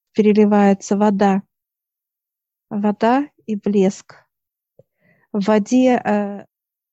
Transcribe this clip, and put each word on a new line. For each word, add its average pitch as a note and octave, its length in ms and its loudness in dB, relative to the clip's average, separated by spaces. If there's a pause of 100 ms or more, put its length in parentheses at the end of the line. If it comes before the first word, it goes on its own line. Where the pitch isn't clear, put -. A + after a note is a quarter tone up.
(140)
Переливается G#3 840 2
вода. G3 460 0 (1300)
Вода A3+ 580 -2 (180)
и G#3+ 100 -6
блеск. G3+ 580 -2 (1160)
В G#3+ 140 -4
воде, B3 580 2
э, G3+ 420 -6 (460)